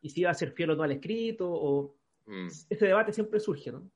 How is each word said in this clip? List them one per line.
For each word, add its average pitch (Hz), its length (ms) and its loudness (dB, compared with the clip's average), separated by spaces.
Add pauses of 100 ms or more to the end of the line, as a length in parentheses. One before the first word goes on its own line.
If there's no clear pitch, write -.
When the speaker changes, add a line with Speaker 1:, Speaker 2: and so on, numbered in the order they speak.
Speaker 1:
Y 151 80 -10
si 170 140 -2
iba 175 80 4
a 165 40 4
ser 160 180 -4
fiel 165 180 -2
o 156 60 6
no 156 80 0
al 143 80 2
escrito, 220 580 -2
o 143 460 0 (300)
Speaker 2:
Mm. 92 220 -8 (200)
Speaker 1:
ese 208 180 2
debate 214 260 4
siempre 214 280 0
surge, 143 320 -4
¿no? 160 240 -14